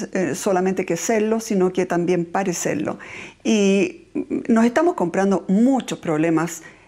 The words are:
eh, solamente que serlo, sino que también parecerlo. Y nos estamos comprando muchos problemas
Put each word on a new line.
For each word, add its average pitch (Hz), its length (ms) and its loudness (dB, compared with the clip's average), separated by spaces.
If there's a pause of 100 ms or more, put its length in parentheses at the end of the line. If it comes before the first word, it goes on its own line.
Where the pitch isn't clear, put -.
(120)
eh, 175 220 -2
solamente 185 520 0
que 170 100 -2
serlo, 220 440 0
sino 185 340 0
que 185 100 0
también 175 400 0
parecerlo. - 720 -4 (460)
Y 202 640 2 (420)
nos 226 160 4
estamos 320 300 2
comprando 190 540 0
muchos 226 500 2
problemas 165 640 0 (260)